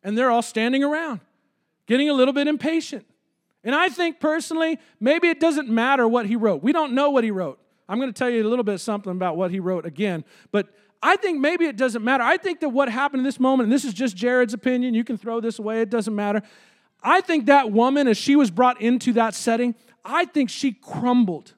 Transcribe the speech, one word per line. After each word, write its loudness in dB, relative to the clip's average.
And -4
they're 2
all 2
standing 0
around, -4
getting 2
a 0
little 2
bit 0
impatient. -4
And -2
I 2
think -4
personally, -2
maybe 2
it 0
doesn't 0
matter 2
what 0
he -2
wrote. 0
We 2
don't 0
know 2
what 2
he -2
wrote. -6
I'm -4
gonna -4
tell -2
you 0
a 0
little -2
bit -4
something -6
about -4
what -2
he -4
wrote -4
again, -4
but -2
I 4
think -2
maybe 2
it -4
doesn't -2
matter. 2
I 2
think -6
that -2
what 0
happened -2
in -2
this -4
moment, 2
and 2
this 2
is -6
just -4
Jared's 0
opinion, -2
you 0
can -6
throw -6
this -6
away, -4
it -2
doesn't -2
matter. 0
I 4
think 0
that 6
woman, 4
as 2
she 2
was 6
brought 2
into 0
that 2
setting, -2
I -2
think -2
she -4
crumbled -2